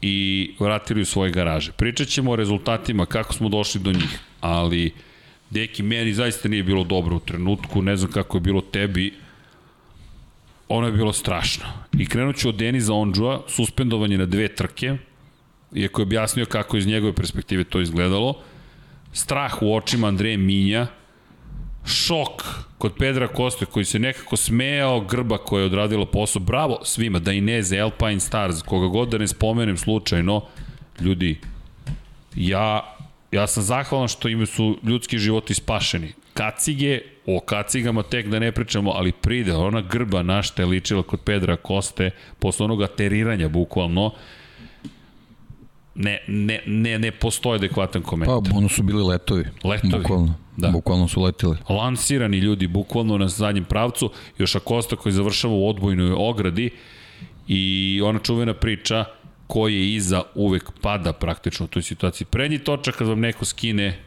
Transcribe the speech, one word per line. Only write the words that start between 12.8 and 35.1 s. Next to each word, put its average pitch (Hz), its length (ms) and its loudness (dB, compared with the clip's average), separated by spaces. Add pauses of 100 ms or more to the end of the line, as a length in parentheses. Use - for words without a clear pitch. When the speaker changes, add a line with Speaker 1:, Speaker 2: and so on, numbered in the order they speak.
Speaker 1:
Ondžua, 107 540 0
suspendovan 113 640 0
je 98 60 2
na 92 80 2
dve 98 220 0
trke, 127 500 -4 (800)
iako 98 260 -2
je - 20 2
objasnio 110 420 0
kako 107 320 -2
iz 98 100 2
njegove 107 260 2
perspektive 92 500 -2
to - 180 -2
izgledalo. 92 600 0 (720)
Strah - 480 -4
u 107 140 2
očima 110 320 0
Andreje 101 300 0
Minja, 98 500 2 (1000)
šok - 580 -2 (340)
kod - 200 -2
Pedra 131 300 2
Koste 123 380 -2
koji 101 200 -2
se 104 140 0
nekako 127 360 -2
smejao, 131 640 2
grba 113 360 0
koja 98 240 0
je 95 40 4
odradila 101 400 2
posao, 104 340 0
bravo 120 440 0
svima, 110 360 0
Dainese, 98 600 2
Alpine 107 400 0
Stars, 92 420 -2
koga 92 260 2
god 113 220 2
da 113 80 0
ne 104 100 0
spomenem 110 500 2
slučajno, 101 680 0 (540)
ljudi, 87 400 0 (960)
ja, 101 600 0 (360)
ja 101 160 2
sam - 160 0
zahvalan 127 440 0
što - 200 -4
im 113 180 0
su 110 380 0
ljudski 117 340 0